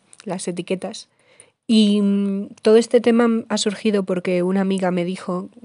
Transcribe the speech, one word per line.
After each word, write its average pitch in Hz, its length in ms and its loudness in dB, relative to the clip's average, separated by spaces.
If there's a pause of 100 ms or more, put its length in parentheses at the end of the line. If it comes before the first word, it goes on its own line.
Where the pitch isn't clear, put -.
(240)
las 190 240 -8
etiquetas. 185 600 -8 (560)
Y, 208 340 4
mm, 202 600 -2
todo 220 160 6
este 233 240 2
tema 233 260 4 (220)
ha 214 80 -2
surgido 202 460 -2
porque 180 380 -2
una 190 200 0
amiga 190 280 0
me 180 140 0
dijo, 185 460 -8 (140)